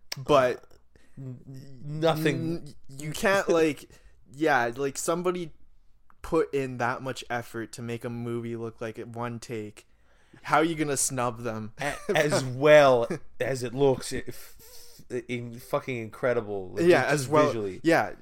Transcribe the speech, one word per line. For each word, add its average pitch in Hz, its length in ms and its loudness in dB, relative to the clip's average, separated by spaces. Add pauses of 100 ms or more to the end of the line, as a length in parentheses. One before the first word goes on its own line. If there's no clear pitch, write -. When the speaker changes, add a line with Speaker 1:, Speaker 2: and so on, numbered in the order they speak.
(180)
Speaker 1:
But 131 440 4 (560)
Speaker 2:
uh, 131 40 -14
n-, 131 640 -16
nothing. 160 720 0
Speaker 1:
n-, - 160 -12 (240)
you 151 140 -8
can't, 196 360 2
like, 160 420 2 (220)
<laughs> - 240 -20
yeah, 135 400 2
like, 139 220 -4
somebody 175 520 -2 (720)
put 160 300 0
in 135 240 -4
that 123 260 -2
much 131 280 -8
effort 117 420 -8
to - 100 -14
make 117 220 -8
a 120 60 -8
movie 120 440 -8
look 113 280 -10
like 113 160 -8
it 117 100 -12
one 117 300 -8
take. 107 480 -12 (560)
How - 160 2
are 160 60 6
you 165 100 0
gonna 147 240 -2
snub 123 440 -2
them? 110 380 -6
Speaker 2:
A-, 143 220 -4
Speaker 1:
<laughs> - 120 -2
Speaker 2:
as 147 300 2
well 131 640 8 (320)
as 123 220 -2
it 120 120 -6
looks, 131 380 2
it 120 160 -6
f-, - 260 -14 (560)
f-, 120 180 -6
in 120 300 -8
fucking 135 380 -6
incredible. 107 800 -4
Like, 165 100 0
Speaker 1:
Yeah, 165 180 6
Speaker 2:
just 127 120 2
Speaker 1:
as 139 140 -2
well. 151 180 4
Speaker 2:
visually. 104 360 -4
Speaker 1:
Yeah, 135 400 2